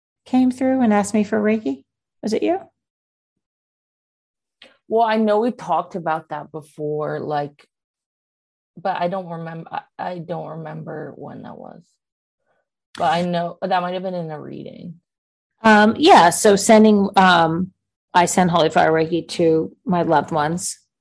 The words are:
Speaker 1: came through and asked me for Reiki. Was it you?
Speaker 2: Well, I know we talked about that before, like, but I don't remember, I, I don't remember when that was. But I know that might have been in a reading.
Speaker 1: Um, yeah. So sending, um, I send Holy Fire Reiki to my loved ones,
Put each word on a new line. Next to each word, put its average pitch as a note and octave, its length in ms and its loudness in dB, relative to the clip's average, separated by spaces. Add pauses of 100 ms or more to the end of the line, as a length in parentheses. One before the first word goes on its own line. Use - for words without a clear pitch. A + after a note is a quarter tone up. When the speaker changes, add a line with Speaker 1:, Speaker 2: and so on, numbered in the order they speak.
(240)
Speaker 1:
came B3+ 280 0
through C4 280 -2
and A3+ 140 4
asked G3+ 180 0
me G#3+ 120 0
for G#3+ 160 -4
Reiki. A3 440 -2 (380)
Was G#3+ 100 -4
it - 120 -2
you? F4+ 160 -2 (2250)
Speaker 2:
Well, A3+ 200 2
I A3 100 0
know G#3+ 240 2
we A#3+ 100 0
talked F3 460 -6
about D#3+ 340 -6
that D3 220 -12
before, D3+ 680 -8
like, D3 460 -8 (1120)
but F3+ 240 -6
I F3 80 -2
don't F#3 200 -8
remember, E3 420 -12
I, - 100 -10 (180)
I F3+ 220 -10
don't D#3+ 280 -10
remember D#3 680 -14
when - 260 -18
that - 160 -18
was. - 260 -20 (1120)
But E3+ 160 0
I E3+ 100 -2
know F3 380 -6
that F#3 220 -2
might F3+ 120 -6
have F#3 100 -8
been F#3 100 -6
in E3 160 -8
a D3+ 100 -12
reading. - 600 -16 (600)
Speaker 1:
Um, G#3+ 360 6
yeah. C#4+ 320 8
So G3+ 260 4
sending, G#3+ 600 4
um, F3 560 2 (420)
I F3 120 4
send F3+ 240 2
Holy E3 200 2
Fire D#3+ 220 2
Reiki D#3+ 380 -2
to D#3+ 540 0
my F3 180 0
loved D3+ 280 0
ones, D#3+ 480 -4 (220)